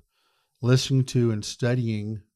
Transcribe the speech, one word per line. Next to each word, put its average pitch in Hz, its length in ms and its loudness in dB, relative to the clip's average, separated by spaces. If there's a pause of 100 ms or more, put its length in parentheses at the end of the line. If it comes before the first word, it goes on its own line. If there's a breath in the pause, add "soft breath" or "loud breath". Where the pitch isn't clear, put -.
(640)
listening 131 440 2
to 117 260 2
and 107 120 -4
studying, 110 800 -4 (140)